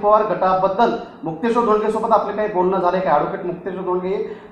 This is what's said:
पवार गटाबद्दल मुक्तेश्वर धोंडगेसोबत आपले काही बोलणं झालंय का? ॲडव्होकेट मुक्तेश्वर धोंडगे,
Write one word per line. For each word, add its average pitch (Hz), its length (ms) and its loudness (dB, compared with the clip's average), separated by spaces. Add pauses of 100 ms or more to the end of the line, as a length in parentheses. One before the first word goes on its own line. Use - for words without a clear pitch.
पवार 214 200 6
गटाबद्दल 190 720 2 (280)
मुक्तेश्वर 233 420 -2
धोंडगेसोबत 214 460 0
आपले 202 220 2
काही 214 140 -2
बोलणं 180 320 0
झालंय 175 200 0
का? 180 100 -2
ॲडव्होकेट 165 360 0
मुक्तेश्वर 185 360 -8
धोंडगे, 180 560 -4 (140)